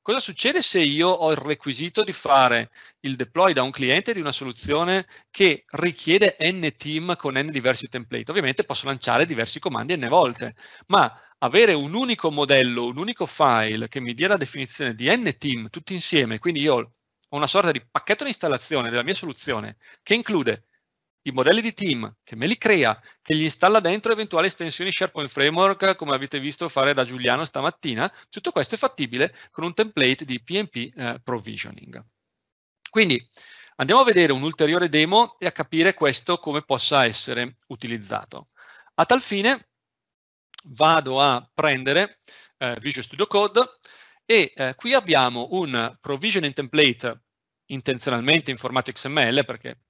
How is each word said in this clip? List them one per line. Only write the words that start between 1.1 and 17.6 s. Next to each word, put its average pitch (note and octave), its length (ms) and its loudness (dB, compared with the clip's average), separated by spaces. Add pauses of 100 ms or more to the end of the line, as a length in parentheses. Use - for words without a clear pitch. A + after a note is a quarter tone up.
il D#3 60 2
requisito C#3+ 640 -4
di F#3+ 100 -2
fare B2+ 580 4 (300)
il C3+ 160 -6
deploy D#3+ 360 2
da C3 100 2
un C3 80 -2
cliente C#3 420 0
di G3 80 -4
una C#3+ 120 -4
soluzione D#3+ 760 -2 (240)
che F3 380 2
richiede F3 720 2
N E3+ 360 0
team D#3+ 400 -6
con C#3 200 -6
N D3 140 -2
diversi B2+ 380 -2
template? A#2+ 420 -10
Ovviamente D#3+ 340 -2
posso - 220 -6
lanciare C3 380 0
diversi C3+ 360 -6
comandi C#3 360 -4
N B2+ 120 -6
volte, B2 460 2 (320)
ma F3 300 2 (220)
avere F3+ 360 4
un D3 200 -4
unico A#3 360 -2
modello, C3 560 2
un B2 120 -8
unico G3 280 -6
file A2 600 2
che C3+ 120 -8
mi A#2+ 140 -6
dia D#3 140 -2
la G3+ 80 4
definizione C3+ 580 -6
di B2 140 -4
N G#3 300 0
team A#2 320 -6
tutti E3+ 220 -12
insieme, C#3 460 -2
quindi E3 220 -4
io C#3+ 140 2
ho - 600 -8
una D3+ 100 -2
sorta F3 240 2